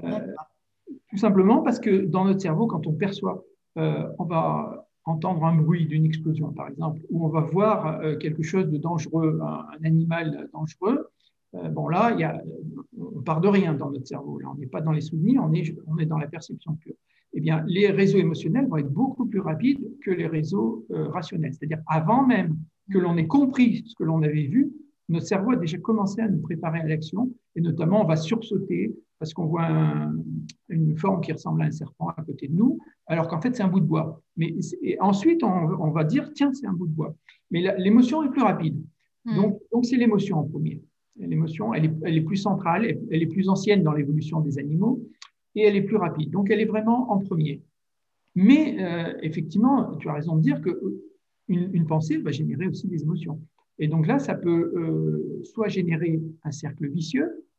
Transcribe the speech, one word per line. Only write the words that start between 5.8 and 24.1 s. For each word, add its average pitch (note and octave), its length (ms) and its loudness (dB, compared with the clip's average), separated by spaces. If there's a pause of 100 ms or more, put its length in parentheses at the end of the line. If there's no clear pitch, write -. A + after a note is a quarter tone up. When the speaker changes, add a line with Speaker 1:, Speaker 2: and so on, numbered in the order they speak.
Speaker 1:
d'une D#3 200 2
explosion, - 460 -2
par - 160 -10
exemple, D#3+ 320 -6 (100)
ou E3 160 2
on - 20 4
va D#3 120 2
voir, F3+ 600 2
euh, D#3 140 -2
quelque D#3 280 -4
chose F#3 260 0
de D3+ 80 -2
dangereux, D#3+ 640 0
un, D3+ 240 -8 (100)
un D#3 80 -10
animal D#3+ 680 0
dangereux, F3+ 560 -2 (480)
euh, E3+ 140 -8
bon, D#3 180 -4
là, A3 240 2
il F3 80 -2
y D#3+ 40 0
a, - 160 -4 (560)
on - 240 -10
part D#3+ 200 0
de F#3+ 80 4
rien F#3 260 4
dans C#3+ 160 -4
notre C3+ 160 -8
cerveau. C#3+ 320 -10
Là, C#3 140 -12
on - 20 -12
n'est D3 120 -10
pas - 140 -6
dans D#3 120 0
les D#3 80 0
souvenirs, G3+ 440 2
on D#3 100 2
est, E3+ 200 -2 (140)
on D#3+ 100 -2
est D#3 80 0
dans D#3 120 -2
la D3 100 -4
perception D#3+ 480 -10
pure, - 180 -14 (400)
eh D#3 60 -4
bien, D#3 260 0
les G3 240 4
réseaux G3 280 4
émotionnels E3+ 500 2
vont E3 80 0
être C#3 160 -2
beaucoup B3 340 0
plus F#3+ 140 -2
rapides G#3 420 0 (200)
que G3+ 80 -2
les E3+ 160 0
réseaux, F3+ 640 -2
euh, D#3 180 -4
rationnels. D#3+ 460 -4
C'est-à-dire, D#3 320 -6
avant F#3+ 400 4
même F3+ 300 2 (360)
que F#3+ 60 4
l'on F3 180 2
ait E3 100 2
compris B3+ 600 4
ce - 80 -20
que F#3 100 -4
l'on D#3+ 180 2